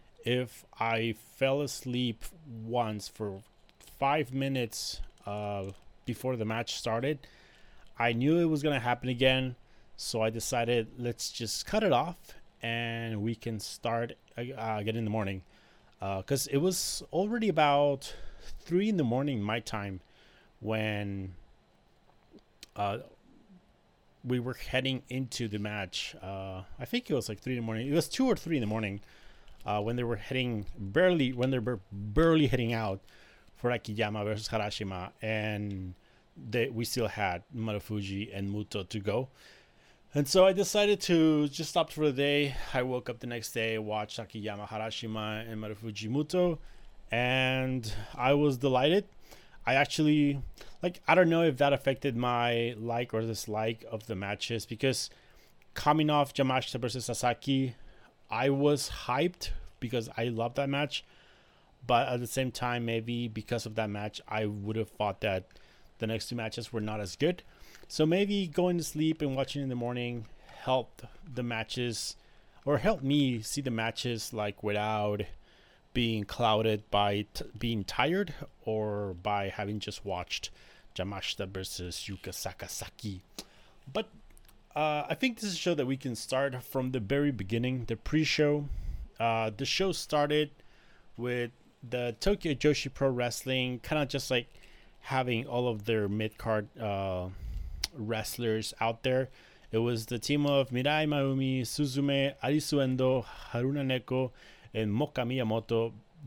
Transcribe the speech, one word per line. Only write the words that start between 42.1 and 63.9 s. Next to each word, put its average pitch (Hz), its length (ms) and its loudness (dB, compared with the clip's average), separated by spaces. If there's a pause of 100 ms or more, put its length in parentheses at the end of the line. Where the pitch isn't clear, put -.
day. 143 440 2 (160)
I 131 100 2
woke 127 280 -4
up 117 80 -8
the - 80 -10
next 120 260 -8
day, 113 260 0
watched 107 400 -4
Akiyama, 104 480 -8
Harashima, 110 800 -6
and 110 140 -8
Marufuji, 107 480 -8
Muto, 156 500 2 (520)
and 127 840 2 (220)
I 127 180 4
was 143 240 4
delighted. 135 480 4 (640)
I 123 80 4
actually, 143 680 4 (400)
like, 180 260 -4
I 156 60 8
don't 175 160 8
know 165 120 6
if 151 140 4
that 139 160 6
affected 135 440 0
my 120 600 2
like 117 380 -2
or 110 80 0
dislike 113 680 -4
of 107 160 -8
the 110 80 -6
matches, 101 520 -4
because 127 420 0 (640)
coming 151 380 4
off 147 240 2
Yamashita 131 440 0
versus 120 280 -4
Sasaki, 127 680 0 (560)
I 127 200 2
was 143 400 4 (160)
hyped 160 460 0 (280)
because 117 380 -4
I 117 60 0
love 117 320 -2
that 139 120 0
match. 139 340 -2 (840)
But 123 220 6
at 123 120 0
the 123 60 -4
same 131 260 -2
time, 120 320 -2
maybe 117 420 -2
because 110 380 -4
of 107 120 -8
that 110 120 0
match, 104 400 -6